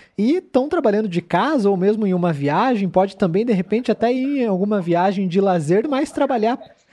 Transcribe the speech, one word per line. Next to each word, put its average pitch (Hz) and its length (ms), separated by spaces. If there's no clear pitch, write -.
e 277 240
tão 262 260
trabalhando 220 400
de 170 140
casa 208 480
ou 196 80
mesmo 208 280
em 185 80
uma 175 200
viagem, 185 560
pode 196 260
também, 196 300
de 247 80
repente, 208 360
até 226 220
ir 262 300
em 233 60
alguma 202 340
viagem 180 440
de 180 140
lazer, 185 480
mas 285 240
trabalhar 262 480